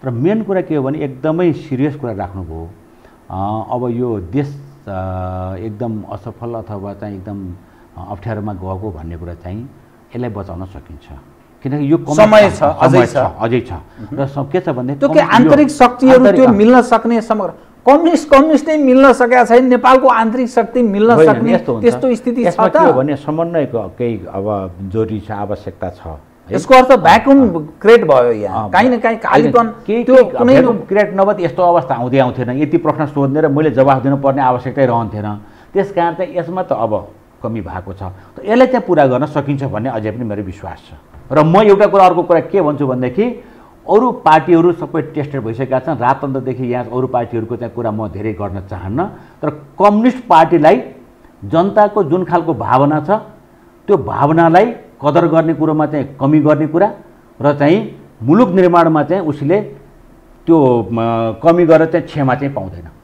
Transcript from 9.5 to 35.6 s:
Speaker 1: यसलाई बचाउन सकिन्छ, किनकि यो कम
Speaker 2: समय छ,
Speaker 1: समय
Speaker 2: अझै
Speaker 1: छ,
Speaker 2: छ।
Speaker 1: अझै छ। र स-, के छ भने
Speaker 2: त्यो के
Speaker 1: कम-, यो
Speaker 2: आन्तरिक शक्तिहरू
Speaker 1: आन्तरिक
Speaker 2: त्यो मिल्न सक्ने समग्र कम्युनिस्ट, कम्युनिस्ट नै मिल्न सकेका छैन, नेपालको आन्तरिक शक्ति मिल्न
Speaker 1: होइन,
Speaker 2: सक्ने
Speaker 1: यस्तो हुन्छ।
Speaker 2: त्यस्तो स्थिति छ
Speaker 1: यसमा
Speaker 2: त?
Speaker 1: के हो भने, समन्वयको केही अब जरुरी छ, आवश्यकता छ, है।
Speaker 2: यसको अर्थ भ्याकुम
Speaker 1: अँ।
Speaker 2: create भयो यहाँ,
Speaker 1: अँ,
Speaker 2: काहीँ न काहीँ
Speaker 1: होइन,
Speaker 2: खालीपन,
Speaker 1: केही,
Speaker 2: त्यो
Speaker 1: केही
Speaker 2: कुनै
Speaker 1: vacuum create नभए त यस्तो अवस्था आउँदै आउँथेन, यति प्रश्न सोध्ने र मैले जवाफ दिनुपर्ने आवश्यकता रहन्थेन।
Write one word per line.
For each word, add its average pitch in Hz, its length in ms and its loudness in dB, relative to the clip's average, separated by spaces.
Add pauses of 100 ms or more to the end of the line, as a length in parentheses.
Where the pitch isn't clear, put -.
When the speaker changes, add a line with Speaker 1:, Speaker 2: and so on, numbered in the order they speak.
Speaker 1:
यसलाई 120 140 -8
बचाउन 95 360 -12
सकिन्छ, 78 440 -20 (540)
किनकि 139 280 -4
यो 170 60 2
कम - 160 -4
Speaker 2:
समय 214 380 4
छ, - 20 -8
Speaker 1:
समय 147 280 0
Speaker 2:
अझै 135 240 4
Speaker 1:
छ, - 80 -8
Speaker 2:
छ। 139 40 0
Speaker 1:
अझै 120 420 -2
छ। - 140 -10 (400)
र 135 120 -4
स-, 135 120 -10
के 143 220 -4
छ 180 100 -6
भने 127 260 -4
Speaker 2:
त्यो 277 140 0
के - 100 4
Speaker 1:
कम-, - 100 0
यो 202 60 2
Speaker 2:
आन्तरिक 285 340 4
शक्तिहरू 254 500 4
Speaker 1:
आन्तरिक 247 220 6
Speaker 2:
त्यो 254 80 8
मिल्न 226 320 6
सक्ने 226 400 0
समग्र 208 320 -4 (340)
कम्युनिस्ट, 320 420 4
कम्युनिस्ट 285 380 4
नै 311 100 0
मिल्न 269 360 6
सकेका 247 320 2
छैन, 240 200 4
नेपालको 254 420 4
आन्तरिक 233 400 0
शक्ति 240 340 -2
मिल्न 214 300 2
Speaker 1:
होइन, 226 220 6
Speaker 2:
सक्ने 233 200 0
Speaker 1:
यस्तो - 200 -2
हुन्छ। 117 100 -6
Speaker 2:
त्यस्तो 240 320 0
स्थिति 240 280 -4
छ 180 40 0
Speaker 1:
यसमा 214 200 0
Speaker 2:
त? 175 40 0
Speaker 1:
के - 80 2
हो 233 140 4
भने, 143 220 2
समन्वयको 151 640 -4
केही 104 460 -6
अब 98 460 -6 (100)
जरुरी 110 380 -4
छ, - 120 -14
आवश्यकता 101 580 -10
छ, - 180 -18
है। 78 120 -14 (320)
Speaker 2:
यसको 151 240 0
अर्थ 254 240 6
भ्याकुम 247 500 4
Speaker 1:
अँ। 160 320 -8
Speaker 2:
create 226 220 6
भयो 127 280 4
यहाँ, 110 320 -4
Speaker 1:
अँ, 104 80 -8
Speaker 2:
काहीँ 208 180 2
न 240 100 0
काहीँ 226 180 -2
Speaker 1:
होइन, - 140 -4
Speaker 2:
खालीपन, 233 360 2
Speaker 1:
केही, 220 360 -4
Speaker 2:
त्यो 254 120 4
Speaker 1:
केही 240 220 4
Speaker 2:
कुनै 247 220 4
Speaker 1:
vacuum 240 200 2
create 190 340 -2
नभए 196 200 0
त - 60 -6
यस्तो 175 240 -2
अवस्था 170 320 2
आउँदै 123 240 -2
आउँथेन, 123 300 -2
यति 143 280 -2
प्रश्न 156 280 -2
सोध्ने 139 360 -2
र 160 60 2
मैले 147 240 0
जवाफ 131 320 2
दिनुपर्ने 139 380 0
आवश्यकता 127 440 -2
रहन्थेन। 107 500 -4 (380)